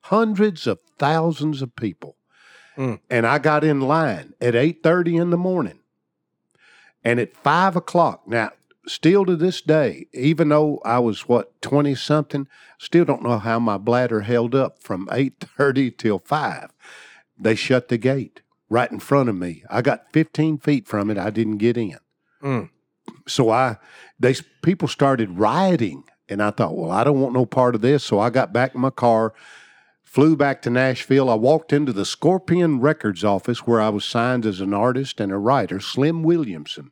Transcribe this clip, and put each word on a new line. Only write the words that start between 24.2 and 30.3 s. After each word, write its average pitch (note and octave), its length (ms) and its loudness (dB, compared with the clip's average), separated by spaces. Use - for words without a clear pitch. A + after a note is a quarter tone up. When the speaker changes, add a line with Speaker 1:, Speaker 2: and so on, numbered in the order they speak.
Speaker 1:
people E3+ 260 0
started A2+ 500 -2
rioting, B2 680 0
and G2+ 140 -4
I G#2 80 0
thought, - 260 -2
"Well, E3 160 -4
I G#2 100 0
don't C#3 180 2
want C3 140 -2
no B2+ 120 2
part B2 280 0
of G#2+ 60 -2
this." C3 240 0
So G2+ 160 0
I A#2 100 0
got A2+ 220 0
back B2 220 -2
in B2+ 60 -6
my C3 100 0
car, A2 420 2
flew D#3 340 2